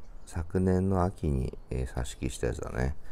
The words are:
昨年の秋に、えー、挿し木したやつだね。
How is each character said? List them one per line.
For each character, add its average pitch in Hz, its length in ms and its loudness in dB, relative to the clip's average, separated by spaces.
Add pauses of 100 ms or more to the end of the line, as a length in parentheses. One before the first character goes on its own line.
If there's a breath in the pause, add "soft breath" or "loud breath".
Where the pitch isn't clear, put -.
(260)
昨 87 340 -2
年 92 300 6
の 92 160 4
秋 92 220 0
に、 67 300 0 (120)
え 64 160 -2
ー、 - 20 -6
挿 - 160 -4
し - 140 -6
木 - 120 -2
し - 100 -8
た 60 80 0
や 60 60 0
つ - 60 -6
だ - 120 -6
ね。 65 220 0 (180 loud breath)